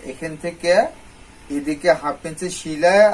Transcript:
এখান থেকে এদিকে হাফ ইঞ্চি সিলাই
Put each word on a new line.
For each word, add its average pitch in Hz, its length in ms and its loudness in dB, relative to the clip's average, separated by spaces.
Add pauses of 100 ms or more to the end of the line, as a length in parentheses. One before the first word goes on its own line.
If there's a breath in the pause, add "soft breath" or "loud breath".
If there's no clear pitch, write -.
(120)
এখান 156 220 -12 (100)
থেকে 170 280 -2 (840)
এদিকে 147 340 -2 (120)
হাফ 147 260 -6
ইঞ্চি 160 200 -8 (120)
সিলাই 170 420 2 (120)